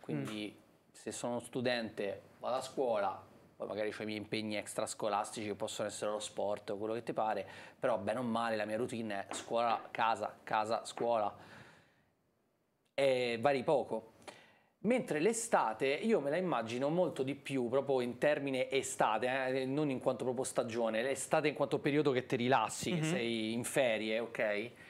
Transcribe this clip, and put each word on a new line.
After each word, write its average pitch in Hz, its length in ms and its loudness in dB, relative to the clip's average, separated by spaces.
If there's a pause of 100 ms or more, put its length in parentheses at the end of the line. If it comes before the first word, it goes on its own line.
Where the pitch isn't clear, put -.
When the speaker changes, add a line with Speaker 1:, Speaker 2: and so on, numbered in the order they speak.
Speaker 1:
quindi 107 560 -4
Speaker 2:
Mm. - 80 -20 (260)
Speaker 1:
se - 200 -10
sono 120 280 -4
studente 117 840 -2 (180)
vado 117 180 -2
a 131 40 -4
scuola, 104 640 0 (320)
poi 107 100 -6
magari 104 300 -2
ho 110 60 -6
i - 20 -4
miei 107 140 -4
impegni 107 380 -4
extrascolastici 107 920 -2
che 101 80 -2
possono 107 320 -4
essere 104 240 -4
lo 107 80 -2
sport 104 500 -4
o 101 80 -4
quello 110 160 -2
che 117 80 -4
ti 156 120 -6
pare, 107 320 0 (340)
però 113 180 2
bene 104 220 -2
o - 40 -2
male 113 320 0
la 104 100 0
mia 107 120 -2
routine 113 500 -4
è - 60 -10
scuola, 117 560 0
casa, 110 540 0
casa, 110 420 0
scuola, 117 480 0 (1600)
e 127 480 4
vari 135 220 4
poco. 120 500 0 (680)
Mentre 196 380 2
l'estate 147 680 2
io 175 340 2
me 139 80 0
la 151 80 2
immagino 131 520 0
molto 160 340 2
di 135 120 -2
più, 135 320 -2
proprio 135 340 2
in 120 180 -2
termine 135 500 0
estate, 127 800 2
eh, 131 180 0
non 143 240 2
in 131 100 -2
quanto 131 240 0
proprio 127 220 0
stagione, 113 560 0
l'estate 143 460 0
in 139 80 0
quanto 143 240 0
periodo 147 320 4
che 123 160 2
ti 139 80 0
rilassi, 120 560 2
che 180 60 2
Speaker 2:
Mhm. 156 60 0
Speaker 1:
sei 117 500 0
in 120 100 -2
ferie, 110 560 2
ok? 113 520 -2 (180)